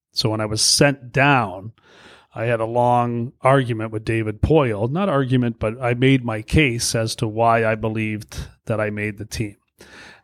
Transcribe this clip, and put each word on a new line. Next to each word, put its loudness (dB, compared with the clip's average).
So -2
when -2
I -2
was -4
sent 2
down, 0
I -6
had 0
a 0
long 0
argument 2
with -6
David -2
Poile. 2
Not -2
argument, 0
but -4
I 0
made 4
my -4
case 0
as -2
to -4
why 2
I 2
believed -6
that -4
I -2
made -6
the -10
team. -8